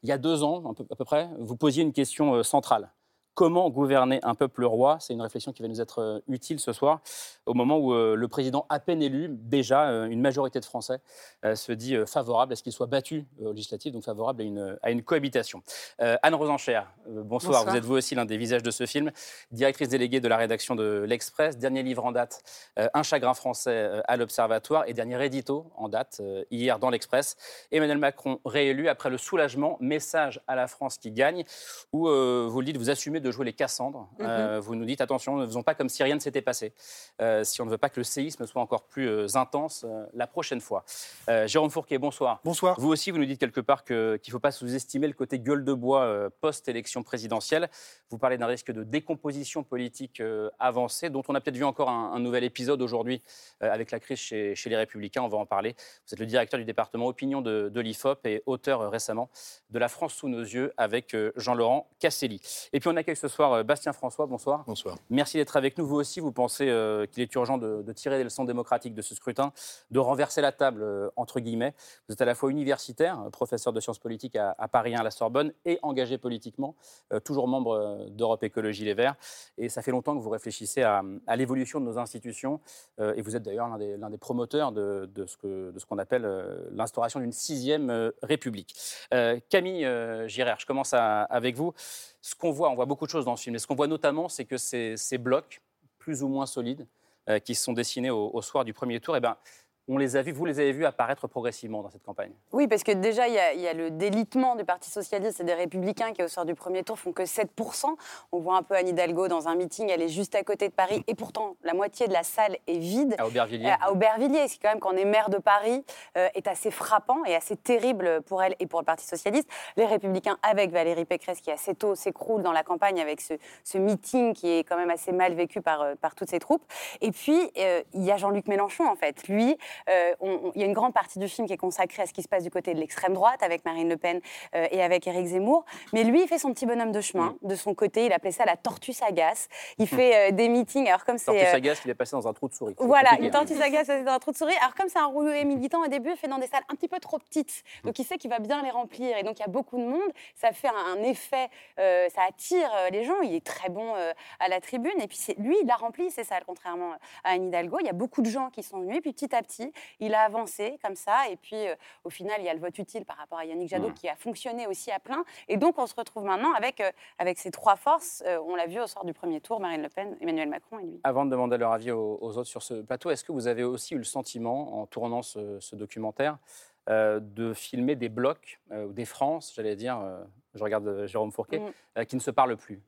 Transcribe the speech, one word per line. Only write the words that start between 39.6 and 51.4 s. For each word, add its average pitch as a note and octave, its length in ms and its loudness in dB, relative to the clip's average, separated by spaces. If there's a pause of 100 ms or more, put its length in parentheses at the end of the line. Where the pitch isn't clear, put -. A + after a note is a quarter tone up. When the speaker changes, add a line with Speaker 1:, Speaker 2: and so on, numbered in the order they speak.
Speaker 1:
euh, A2 280 -8
la A#2+ 140 -4
prochaine C#3 340 -6
fois. G2 240 -6 (440)
Euh, A2 160 4
Jérôme D3+ 240 2
Fourquet, C#3+ 280 -4
bonsoir. C3 480 0
Speaker 4:
Bonsoir. F3+ 340 2
Speaker 1:
Vous - 80 2
aussi, D#3+ 240 2
vous E3+ 60 -2
nous D3 80 2
dites C3+ 160 -4
quelque B2+ 180 -2
part C3+ 240 2
que, A2+ 400 0
qu'il - 80 -14
ne B2 60 -6
faut - 20 -4
pas C#3+ 120 2
sous-estimer C3 560 -4
le C#3+ 60 -2
côté C3 260 -4
gueule C#3 260 0
de C#3 80 0
bois, C3 300 2
euh, G#2 260 0 (100)
post-élection B2 640 -4
présidentielle. C3+ 680 -2 (400)
Vous A#2 80 -12
parlez B2+ 200 2
d'un A#2+ 100 -2
risque A#2+ 240 -4
de A2 140 -6
décomposition D3 760 -6
politique, B2 600 -8
euh, A2 360 -4
avancée, B2 520 0
dont C3+ 180 -4
on C#3+ 80 0
a C3+ 60 0